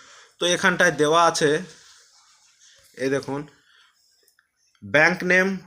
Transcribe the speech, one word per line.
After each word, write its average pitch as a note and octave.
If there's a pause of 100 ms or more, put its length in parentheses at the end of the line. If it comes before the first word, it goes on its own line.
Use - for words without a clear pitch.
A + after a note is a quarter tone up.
(380)
তো F3
এখানটায় F3
দেওয়া D3+
আছে, D#3+ (1300)
এই B2+
দেখুন, C#3 (1400)
ব্যাংক D#3
নেম, F#3